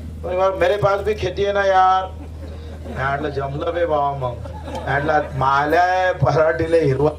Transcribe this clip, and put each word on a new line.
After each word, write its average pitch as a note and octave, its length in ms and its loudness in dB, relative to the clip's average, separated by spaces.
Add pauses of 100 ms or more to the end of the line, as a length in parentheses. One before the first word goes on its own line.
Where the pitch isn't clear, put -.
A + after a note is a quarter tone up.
(240)
म्हणे, F#3 340 0
"मेरे F#3+ 180 2
पास G3+ 240 0
भी G3+ 140 0
खेती F#3 300 -4
है G3+ 80 0
ना G3+ 80 0
यार." F#3 640 2 (600)
मी - 120 -10
म्हटलं, C#3 300 -2
"जमलं C#3+ 460 -4
बे E3+ 120 0
बाबा D3 260 0
मग." C3 180 -4 (380)
मी F3+ 100 -8
म्हटलं, D3 420 0 (140)
"माल्याय D#3+ 800 2
पराठीले D#3+ 680 2
हिरवा C#3+ 380 2